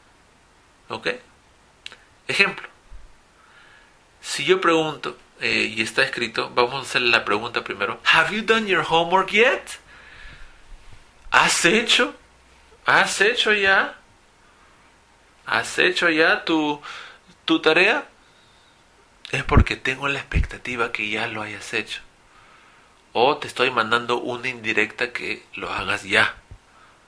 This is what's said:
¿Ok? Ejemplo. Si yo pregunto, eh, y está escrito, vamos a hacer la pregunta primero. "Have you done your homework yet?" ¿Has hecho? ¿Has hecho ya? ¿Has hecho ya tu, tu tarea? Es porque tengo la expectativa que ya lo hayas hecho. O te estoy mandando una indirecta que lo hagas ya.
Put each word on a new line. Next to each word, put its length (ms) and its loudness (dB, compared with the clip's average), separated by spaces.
¿Ok? 220 -8
Ejemplo. 400 0
Si 240 -6
yo 160 4
pregunto, 560 0
eh, 360 0
y 60 -2
está 220 0
escrito, 520 -4
vamos 200 2
a 140 -10
hacer 120 -2
la 240 2
pregunta 380 -2
primero. 420 -6
"Have 300 2
you 80 -4
done 260 0
your 180 2
homework 420 2
yet?" 340 2
¿Has 340 4
hecho? 500 2
¿Has 340 4
hecho 340 2
ya? 440 2
¿Has 320 -4
hecho 320 2
ya 360 2
tu, 360 0
tu 180 2
tarea? 460 4
Es 120 -4
porque 320 4
tengo 320 -4
la 120 -2
expectativa 720 -4
que 160 -4
ya 180 -4
lo 140 -8
hayas 320 -12
hecho. 260 -6
O 240 4
te 100 -10
estoy 240 0
mandando 460 0
una 300 -6
indirecta 640 -4
que 320 -8
lo 160 -8
hagas 320 -4
ya. 320 0